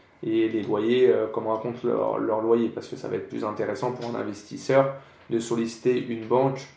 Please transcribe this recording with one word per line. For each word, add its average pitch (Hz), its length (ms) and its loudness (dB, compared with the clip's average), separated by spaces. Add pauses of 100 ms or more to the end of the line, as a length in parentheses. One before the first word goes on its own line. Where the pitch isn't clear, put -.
(240)
et 110 260 2
les 110 120 -2
loyers, 113 480 4
euh, 110 220 4
comment 110 240 -2
elles 110 60 -4
comptent 117 220 -6
leur, 110 340 0
leur 110 240 0
loyer, 117 260 4
parce - 220 -10
que - 80 -8
ça - 100 -10
va 101 80 -4
être 98 140 -6
plus 117 160 -6
intéressant 107 480 -4
pour 120 160 -8
un 117 100 -4
investisseur 135 760 0 (340)
de 117 100 2
solliciter 117 680 0
une 113 200 -6
banque, 131 520 0